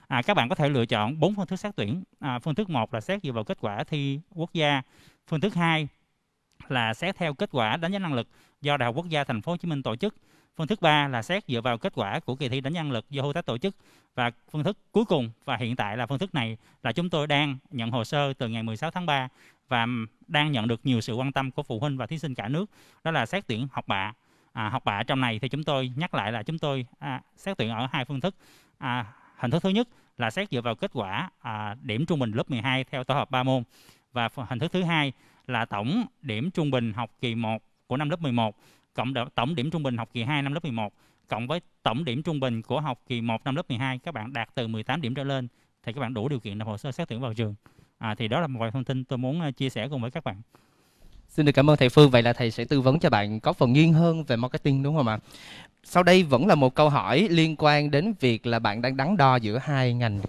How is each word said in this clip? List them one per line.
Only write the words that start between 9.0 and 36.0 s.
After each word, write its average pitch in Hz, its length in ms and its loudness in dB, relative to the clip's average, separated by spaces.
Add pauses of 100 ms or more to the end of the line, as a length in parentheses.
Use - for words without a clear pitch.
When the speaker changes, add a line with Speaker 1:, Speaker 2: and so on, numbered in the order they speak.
Speaker 1:
gia 147 140 0
Thành 117 180 -4
phố 170 100 -6
Hồ 175 60 -4
Chí 180 100 -8
Minh 139 160 -4
tổ 113 120 -4
chức. 208 200 -4 (420)
Phương 156 100 -4
thức - 140 -2
ba 151 260 6
là 123 140 -2
xét 185 260 -4
dựa 117 140 -2
vào 120 160 0
kết - 180 -4
quả 113 240 -2
của 123 160 -6
kỳ 131 140 -4
thi 131 120 -4
đánh 135 120 -4
giá 170 100 -6
năng 147 80 -4
lực 113 180 -4
do 139 140 -4
Hutech 143 220 -4
tổ 117 120 -2
chức. 196 180 -4 (400)
Và 120 160 0 (200)
phương 151 120 -4
thức 196 140 -2 (140)
cuối 220 140 2
cùng 131 240 2 (160)
và 127 120 -2
hiện 120 180 -2
tại 104 220 -4
là 123 80 -2
phương 135 140 -2
thức 185 160 -6
này 113 220 -4 (260)
là 117 80 -2
chúng 175 180 -2
tôi 151 180 0
đang 143 300 0 (140)
nhận 117 200 -6
hồ 120 120 0
sơ 143 300 -2
từ 123 140 -6
ngày 113 160 -4
mười 113 140 -6
sáu 165 140 -6
tháng 180 140 -6
ba 135 220 0 (400)
và 117 200 2 (400)
đang 151 240 2
nhận 113 160 0
được 117 160 0
nhiều 123 180 2
sự 117 120 -4
quan 131 180 -2
tâm 131 200 -2
của 147 120 -4
phụ 113 160 -6
huynh 139 180 -2
và 120 80 -6
thí 160 140 -8
sinh 139 160 -6
cả 104 120 -6
nước, 160 220 -2 (340)
đó 160 80 -4
là 135 140 0
xét - 220 -6
tuyển 123 240 -4
học - 160 -10
bạ. 101 260 -2 (420)
À, 107 140 -2
học 131 160 -4
bạ 107 180 0
trong 131 180 0
này 113 180 0
thì 131 100 -4
chúng 147 140 -6
tôi 131 320 -2
nhắc 165 180 -6
lại 107 180 -2
là 110 120 -4
chúng 160 160 -6
tôi, 139 260 -2 (140)
à, 135 220 -8 (140)
xét - 220 -10
tuyển 110 120 -2
ở 117 220 -4
hai 135 140 -2
phương 135 160 -6
thức. 120 140 -2 (420)
À, 123 280 -4 (320)
hình 120 140 -2
thức 170 120 0
thứ 190 60 2
nhất 220 180 2 (300)
là 117 120 0
xét 196 220 -6
dựa 123 100 -2
vào 113 140 -2
kết 196 180 -6
quả, 110 360 -4 (120)
à, 107 400 -8
điểm 123 240 -2
trung 165 140 0
bình 117 120 0
lớp 135 200 -4
mười 117 100 -4
hai 131 220 0
theo 127 200 -8
tổ 131 100 -2
hợp 131 180 -2
ba 127 120 0
môn. 131 200 2 (500)
Và 117 140 0
ph-, 123 220 -10
hình 120 100 -4
thức 160 120 -2
thứ 185 120 0
hai 156 280 0 (360)
là 120 180 -2
tổng 131 400 -2 (160)